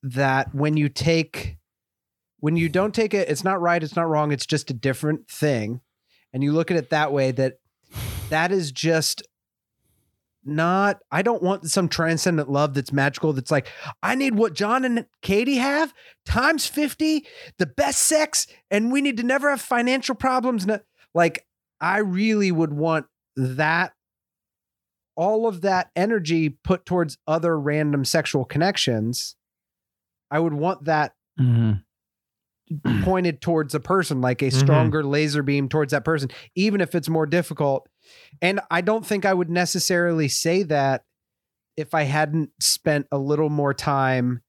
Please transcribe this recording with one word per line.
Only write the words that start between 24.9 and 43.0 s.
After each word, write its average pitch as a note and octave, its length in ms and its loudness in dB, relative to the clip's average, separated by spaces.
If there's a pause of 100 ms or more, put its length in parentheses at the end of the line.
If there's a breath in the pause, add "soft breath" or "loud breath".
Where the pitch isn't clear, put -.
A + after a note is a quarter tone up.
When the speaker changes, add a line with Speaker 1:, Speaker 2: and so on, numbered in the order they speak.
Speaker 1:
all G#3+ 320 0
of F#3+ 140 -4
that F#3 340 0
energy E3+ 540 2
put - 380 -2
towards E3+ 400 -2
other D#3+ 340 0
random D3 460 0
sexual D3 400 0
connections. C3 880 -2 (960)
I D3 100 0
would E3 140 0
want D#3+ 300 -4
that D3+ 300 0 (240)
Speaker 2:
Mm-hmm. - 1600 -2
Speaker 1:
<clears throat> - 0 -
pointed F#3 380 0
towards D#3 340 -2
a D3 60 -2
person, D#3+ 400 0
like B2+ 220 0
a C#3 40 0
Speaker 3:
Mm-hmm. C3 140 2
Speaker 1:
stronger D3 420 4
laser D3 400 0
beam C#3 260 0
towards D3 240 0
that C#3 120 -2
person, D3 260 0 (240 loud breath)
even G3+ 260 2
if F3 140 -2
it's D#3+ 140 -2
more D#3+ 180 0
difficult. D3 600 0 (540 loud breath)
And F#3+ 180 0 (100)
I E3+ 100 2
don't G#3 240 0
think G3+ 200 -2
I F#3+ 100 4
would F3+ 160 0
necessarily F3 760 0
say F3 360 0
that C#3 400 0 (720)
if D3+ 180 -8
I D#3+ 80 2
hadn't D3+ 480 0 (100)
spent - 500 0